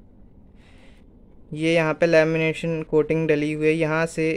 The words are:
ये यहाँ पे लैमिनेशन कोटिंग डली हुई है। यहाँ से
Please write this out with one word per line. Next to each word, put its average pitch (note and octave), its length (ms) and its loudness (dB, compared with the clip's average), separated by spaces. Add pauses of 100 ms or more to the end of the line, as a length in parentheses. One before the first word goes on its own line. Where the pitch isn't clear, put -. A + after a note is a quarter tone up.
(1500)
ये D#3+ 220 -2
यहाँ D#3+ 200 2
पे D#3+ 120 2
लैमिनेशन D#3+ 760 0
कोटिंग D#3 440 0
डली D3+ 240 0
हुई D3+ 160 -2
है। D#3 60 4
यहाँ D#3+ 320 -2
से D#3+ 320 -4